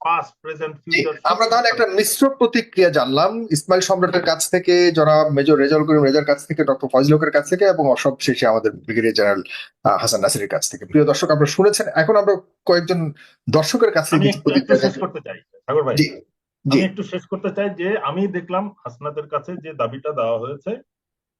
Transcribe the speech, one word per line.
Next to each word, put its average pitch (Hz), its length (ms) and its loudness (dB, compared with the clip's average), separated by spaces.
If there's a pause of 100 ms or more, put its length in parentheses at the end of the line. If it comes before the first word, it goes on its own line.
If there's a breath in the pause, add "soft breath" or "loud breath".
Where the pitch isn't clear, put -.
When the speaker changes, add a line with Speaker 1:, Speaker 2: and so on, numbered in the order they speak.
Speaker 1:
পাস্ট, 170 380 -4
প্রেজেন্ট, 156 340 -10
Speaker 2:
জি, - 260 -4
Speaker 1:
ফিউচার 156 300 -2
Speaker 2:
আমরা 214 120 0
Speaker 1:
সব 226 60 -2
Speaker 2:
তাহলে 233 180 2
একটা 233 180 0
মিশ্র 214 440 0
প্রতিক্রিয়া 226 600 2
জানলাম 151 600 0
ইসমাইল 180 300 0
সম্রাটের 180 420 0
কাছ 160 280 -2
থেকে, 175 420 4
জনাব 156 400 4
মেজর 143 240 4
রেজাউল 147 300 2
করিম 151 160 4
রেজার 143 220 2
কাছ 143 220 -2
থেকে, 156 180 -2
ডক্টর 135 280 -2
ফজল 139 240 4
হকের 151 140 0
কাছ 147 200 0
থেকে 185 140 0
এবং 160 320 2
সবশেষে 131 500 -2
আমাদের 110 260 2
ব্রিগেডিয়ার 110 420 -2
জেনারেল, 101 280 0 (420 loud breath)
আহ, 95 160 2
হাসান 98 200 -2
নাসিরের 101 280 -2
কাছ - 220 -4
থেকে। - 160 -16
প্রিয় 151 180 4
দর্শক, 151 260 0
আপনারা 147 160 2
শুনেছেন। 202 480 2
এখন 208 220 2
আমরা 202 200 2 (280)
কয়েকজন 170 480 0 (380 soft breath)
দর্শকের 156 420 2
কাছ 156 180 0
থেকে 156 100 2
Speaker 1:
আমি 143 60 4
Speaker 2:
কিছু 131 120 0
Speaker 1:
একটু, - 120 0
একটু 277 100 2
Speaker 2:
প্রতিক্রিয়া 165 300 2
Speaker 1:
শেষ - 100 -10
Speaker 2:
জানবো। - 120 -8
Speaker 1:
করতে 151 160 -14
চাই, 92 120 -14 (260)
সাগর 147 160 0
ভাই। 135 140 -2
Speaker 2:
জি, 151 180 0
Speaker 1:
আমি - 560 -12
Speaker 2:
জি। 139 100 2
Speaker 1:
একটু 190 220 -4
শেষ - 240 -12
করতে 196 280 -8
চাই 202 160 -4
যে 180 280 -6
আমি 180 280 -4
দেখলাম 180 420 -6
হাসনাতের 147 600 -14
কাছে 151 280 -8
যে 160 160 -16
দাবিটা 135 400 -8
দেওয়া 117 260 -4
হয়েছে, 147 440 -10 (580)